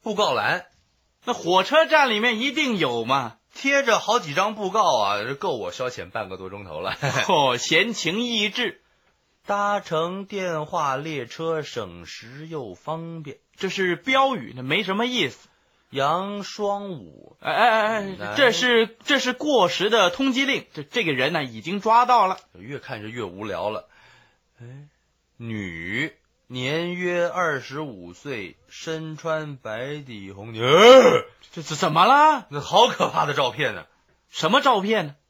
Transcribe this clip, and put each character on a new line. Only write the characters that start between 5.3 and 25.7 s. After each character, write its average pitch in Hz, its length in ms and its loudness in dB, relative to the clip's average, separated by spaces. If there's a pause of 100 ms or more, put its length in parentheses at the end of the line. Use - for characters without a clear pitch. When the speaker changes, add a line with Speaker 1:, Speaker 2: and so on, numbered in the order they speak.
Speaker 1:
够 147 240 -4
我 90 140 -6
消 127 180 -6
遣 90 200 -12
半 101 200 -8
个 92 80 -10
多 92 100 -12
钟 101 160 -14
头 80 160 -10
了。 95 160 -6 (160)
<laughs> 123 160 -2
Speaker 2:
哦， 139 300 2
闲 190 340 0
情 185 300 -4
逸 226 260 -2
致。 208 320 -6 (640)
Speaker 1:
搭 202 360 -2
乘 180 440 -4
电 180 400 -6
话 147 320 -2
列 147 300 -8
车 160 340 -4
省 90 460 -10
时 139 400 -18
又 135 280 -10
方 165 480 -10
便。 143 160 -16 (180)
Speaker 2:
这 190 120 -6
是 180 260 -2
标 269 420 0
语， 117 200 -10
那 127 60 -10
没 165 220 0
什 190 120 -2
么 226 80 0
意 240 240 0
思。 - 200 -14 (420)
Speaker 1:
杨 180 520 -2
双 202 500 -6
武。 82 480 -16
Speaker 2:
哎， - 120 -6
哎， 208 160 4
哎， 220 200 2
哎， 220 120 -2 (180)
Speaker 1:
南 208 180 -8
Speaker 2:
这 254 160 6
是， 233 520 2
这 277 140 2
是 247 160 -2
过 254 340 2
时 202 220 0
的 208 180 4
通 269 240 0
缉 262 140 0
令， 254 260 -2
这， 151 100 -12
这 220 220 -4
个 156 80 0
人 135 220 0
呢， 151 100 -2
已 113 160 -12
经 190 220 -6
抓 233 240 4
到 233 200 4
了。 190 120 -4 (200)
Speaker 1:
越 120 200 -14
看 110 240 -12
着 107 60 -12
越 120 140 -8
无 95 220 -8
聊 95 240 -4
了。 107 200 -6 (680)
哎， 120 60 -20 (720)
女， 104 800 -8 (320)